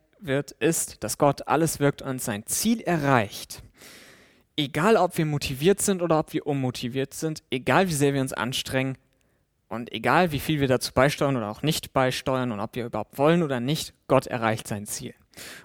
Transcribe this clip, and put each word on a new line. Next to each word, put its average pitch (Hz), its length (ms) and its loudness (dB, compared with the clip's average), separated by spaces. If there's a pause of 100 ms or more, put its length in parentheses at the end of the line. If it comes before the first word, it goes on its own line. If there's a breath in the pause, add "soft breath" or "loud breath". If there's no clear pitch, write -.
(200)
wird, 143 320 -2
ist, - 520 -2
dass 107 140 -6
Gott - 300 2
alles 151 320 2
wirkt 143 240 2
und 131 180 -6
sein 110 240 -6
Ziel 226 360 0
erreicht. 139 840 0 (920 loud breath)
Egal, 156 420 2
ob 175 200 2
wir 160 80 2
motiviert 147 560 0
sind 190 220 0
oder 165 160 4
ob - 120 -2
wir - 140 -4
unmotiviert 135 680 -2
sind, 156 340 -6
egal, 143 380 2
wie 170 80 -2
sehr 139 180 4
wir 139 80 0
uns 135 120 -4
anstrengen 131 680 -4 (680)
und 117 220 -10
egal, 135 400 2
wie 143 80 -2
viel 156 200 0
wir 139 80 2
dazu 127 260 0
beisteuern 139 420 2
oder 107 140 -4
auch - 140 -10
nicht - 300 -2
beisteuern 127 580 0
und 104 80 -6
ob 107 160 -8
wir 120 100 -4
überhaupt 107 320 -8
wollen 165 240 6
oder 135 180 -2
nicht, 139 360 -4 (120)
Gott 131 200 4
erreicht 113 400 -2
sein 104 180 -6
Ziel. - 300 -10 (500 loud breath)